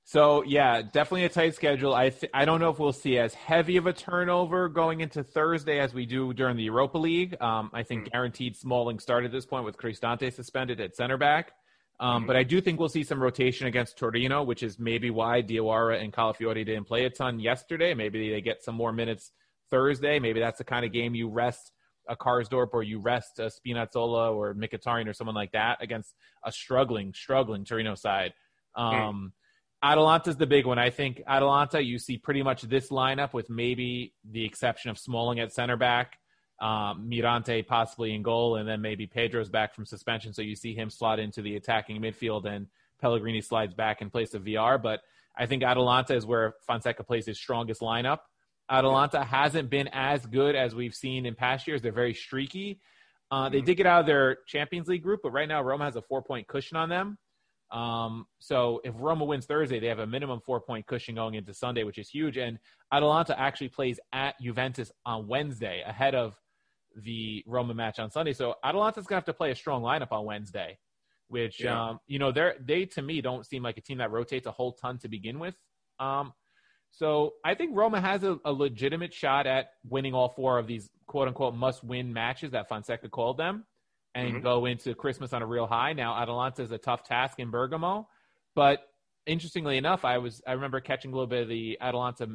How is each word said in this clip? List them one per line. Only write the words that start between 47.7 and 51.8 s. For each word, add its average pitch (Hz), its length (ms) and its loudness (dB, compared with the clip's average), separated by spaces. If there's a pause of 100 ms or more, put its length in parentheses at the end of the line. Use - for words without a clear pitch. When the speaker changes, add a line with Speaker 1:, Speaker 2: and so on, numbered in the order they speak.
Speaker 1:
lineup. 120 380 0 (520)
Atalanta 135 540 4
hasn't 135 460 2
been 139 240 0
as 135 320 0
good 135 280 4
as 123 200 2
we've 120 200 -6
seen 131 300 -6
in 117 100 -4
past 127 320 0
years. 147 140 -2
They're 117 100 -2